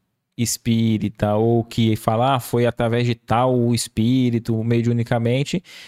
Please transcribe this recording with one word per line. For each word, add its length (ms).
espírita 1000
ou 280
que 320
fala, 400
"Ah, 60
foi 240
através 420
de 80
tal 420
o 160
espírito, 880
mediunicamente", 1040